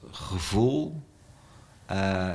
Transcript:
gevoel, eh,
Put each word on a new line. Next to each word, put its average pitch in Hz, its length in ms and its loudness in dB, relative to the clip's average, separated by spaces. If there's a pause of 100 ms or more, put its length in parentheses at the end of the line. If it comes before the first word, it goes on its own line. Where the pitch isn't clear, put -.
(120)
gevoel, 120 920 0 (840)
eh, 95 500 0